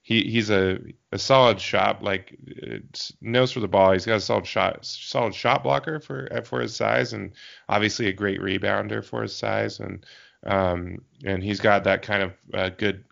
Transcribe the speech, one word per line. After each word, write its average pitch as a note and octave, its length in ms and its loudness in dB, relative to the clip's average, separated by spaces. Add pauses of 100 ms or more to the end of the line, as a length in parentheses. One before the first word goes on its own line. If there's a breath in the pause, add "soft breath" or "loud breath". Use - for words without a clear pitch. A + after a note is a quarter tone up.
he, A2+ 220 2
he's A2 280 0
a, F#2+ 280 2 (320)
a G2 80 -6
solid B2 420 6
shot, G2+ 400 0
like, G2 380 -6 (240)
uh, A1+ 140 -10 (180)
s-, - 260 -10
nose B2 300 2
for - 80 -6
the G#2+ 80 -2
ball. F#2+ 240 6
He's F#2+ 160 2
got A2+ 80 2
a G#2 60 2
solid G2+ 260 -2
shot, - 400 -2
solid - 480 -4
shot C3 300 2
blocker C#3 340 0
for, C3+ 320 -10
uh, A#2 120 -4
for B2 180 -6
his A#2 160 -6
size, A#2 360 2
and G2 200 -8 (360 loud breath)
obviously G#2 380 0
a F#2+ 60 0
great G2 280 -2
rebounder G2+ 640 -2
for A#2 180 -6
his G#2+ 120 -6
size, G#2+ 460 -4
and, F#2+ 260 -12 (400 soft breath)
um, F2+ 560 0 (220)
and F#2+ 180 -2
he's G2+ 160 -2
got G2+ 260 4
that G2 180 2
kind G2+ 200 0
of, F#2 100 -4 (220)
uh, F#2+ 140 0
good, G2 440 -4